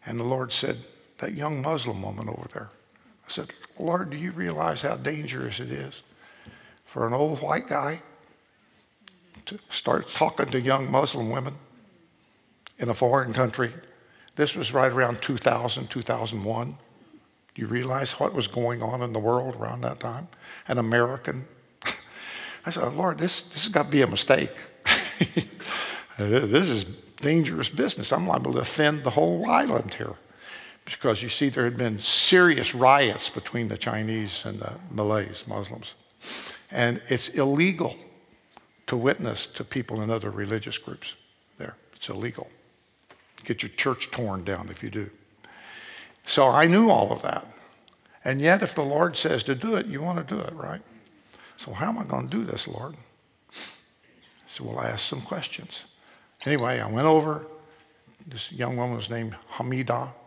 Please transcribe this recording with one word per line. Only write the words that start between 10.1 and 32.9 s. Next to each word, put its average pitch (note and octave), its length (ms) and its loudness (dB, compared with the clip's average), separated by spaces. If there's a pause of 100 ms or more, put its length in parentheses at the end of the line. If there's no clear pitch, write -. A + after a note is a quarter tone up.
to C3 140 0
young C3+ 300 2
Muslim C3 400 2
women C3+ 240 -4 (1200)
in C3 100 -2
a A2+ 60 2
foreign B2 380 4
country?" A#2+ 400 0 (640)
This D3 180 2
was A#2+ 180 -4
right C3 200 4
around A#2+ 280 2
two C3+ 160 -2
thousand, A#2 540 0
two B2 120 -6
thousand A2+ 420 -4
one. A#2+ 340 -4 (760)
Do - 80 -8
you A2 60 -6
realize B2+ 520 -2
what D3 140 2
was C3+ 120 0
going A#2+ 360 -2
on B2 200 -4
in A#2+ 100 -4
the A2 60 -2
world A#2+ 380 0
around A#2 240 -6
that B2 180 -4
time? B2 300 -8 (400)
An B2 100 0
American. B2 680 0 (140)
<laughs> - 220 -20 (800)
I E3+ 60 -4
said, D3 240 -2
"Lord, E3 240 0
this, F3 240 -2
this - 220 -4
has A3 80 -2
got D3 140 4
to C#3 40 -8
be C#3+ 120 6
a A#2+ 40 8
mistake." - 500 2 (600)
<laughs> - 300 2 (680)
This A#2+ 500 4
is A2+ 140 2 (380)
dangerous D#3 480 2
business. - 440 0
I'm F3 140 2
liable C3+ 280 0
to B2 40 2
offend D3 460 2
the C3 60 2
whole E3+ 380 2
island A#3 460 2
here. - 200 -8 (680)
Because, A2 380 0
you A#2+ 60 -6
see, C#3+ 200 2
there B2+ 140 0
had A#2+ 140 2
been A2+ 240 -2
serious F3 720 6
riots B2+ 540 6